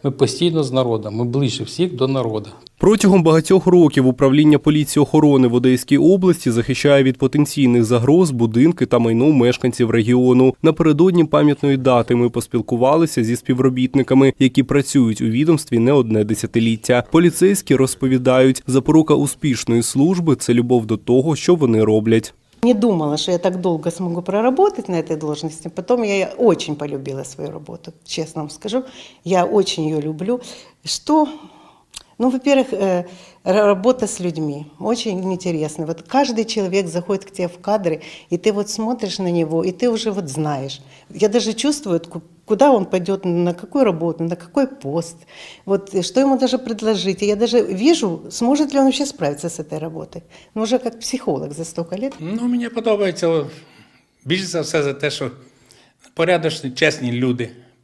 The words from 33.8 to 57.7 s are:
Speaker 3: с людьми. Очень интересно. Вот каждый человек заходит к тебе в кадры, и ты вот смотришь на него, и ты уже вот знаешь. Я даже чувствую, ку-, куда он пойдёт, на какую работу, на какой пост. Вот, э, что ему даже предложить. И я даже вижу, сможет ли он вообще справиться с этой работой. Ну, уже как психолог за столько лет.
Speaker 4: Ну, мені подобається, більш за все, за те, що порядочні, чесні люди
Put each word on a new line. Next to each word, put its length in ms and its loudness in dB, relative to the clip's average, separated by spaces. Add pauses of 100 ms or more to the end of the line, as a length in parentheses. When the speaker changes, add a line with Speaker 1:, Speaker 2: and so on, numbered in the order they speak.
Speaker 3:
с 140 -10
людьми. 460 -6 (120)
Очень 540 -4
интересно. 540 -6
Вот 160 -10
каждый 420 -2
человек 420 -4
заходит 380 -6
к 60 -20
тебе 180 -6
в 100 -14
кадры, 420 -4 (300)
и 60 -2
ты 160 -2
вот 160 -6
смотришь 500 -8
на 120 -4
него, 340 -2
и 80 -4
ты 160 -4
уже 220 -4
вот 180 -8
знаешь. 520 -8 (340)
Я 140 0
даже 240 0
чувствую, 480 -2
ку-, 220 -16 (220)
куда 260 2
он 140 2
пойдёт, 400 -4
на 300 0
какую 300 -2
работу, 400 -2
на 120 -6
какой 300 -2
пост. 500 -10 (500)
Вот, 280 -4
э, 80 -2
что 180 -2
ему 180 2
даже 200 -2
предложить. 640 -4
И 40 -2
я 100 0
даже 240 0
вижу, 600 0 (100)
сможет 420 0
ли 60 0
он 60 4
вообще 220 0
справиться 420 -6
с 100 -10
этой 200 -12
работой. 440 -12 (320)
Ну, 80 -4
уже 160 0
как 220 -8
психолог 520 -6
за 120 -12
столько 320 -10
лет. 240 -8
Speaker 4:
Ну, 280 -6
мені 200 -4
подобається, 760 -2 (800)
більш 180 -4
за 180 -6
все, 220 -4
за 120 -4
те, 160 -6
що 200 -8 (840)
порядочні, 560 -2
чесні 420 -2
люди 380 -4 (320)